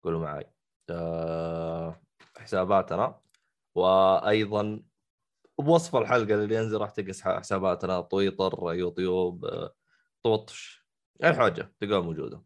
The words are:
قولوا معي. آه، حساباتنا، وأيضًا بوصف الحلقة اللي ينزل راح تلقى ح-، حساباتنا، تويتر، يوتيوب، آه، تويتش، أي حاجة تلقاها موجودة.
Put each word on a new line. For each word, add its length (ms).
قولوا 180
معي. 240
آه، 1120
حساباتنا، 840
وأيضًا 1080
بوصف 360
الحلقة 400
اللي 200
ينزل 220
راح 120
تلقى 240
ح-، 260
حساباتنا، 640
تويتر، 720
يوتيوب، 720
آه، 300
تويتش، 600
أي 100
حاجة 460
تلقاها 220
موجودة. 440